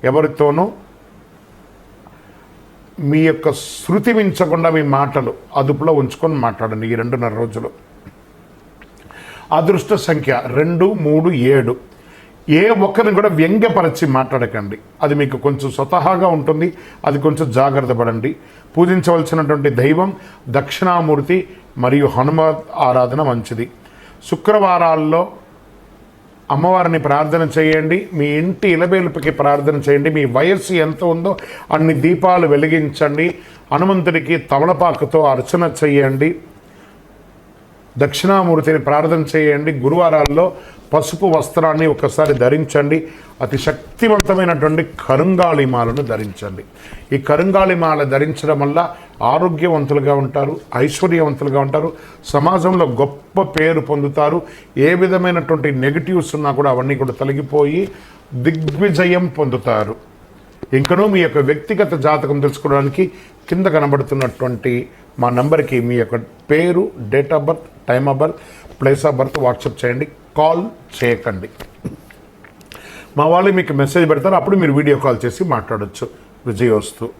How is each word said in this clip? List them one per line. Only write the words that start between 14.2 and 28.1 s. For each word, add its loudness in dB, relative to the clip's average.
అది 0
మీకు -2
కొంచెం -2
స్వతహాగా 0
ఉంటుంది. 0
అది 0
కొంచెం 0
జాగ్రత్త 0
పడండి. -2
పూజించవలసినటువంటి 0
దైవం 0
దక్షిణామూర్తి 0
మరియు 2
హనుమ 2
ఆరాధన 2
మంచిది. -4
శుక్రవారాల్లో 2
అమ్మవారిని 2
ప్రార్థన 0
చేయండి. 0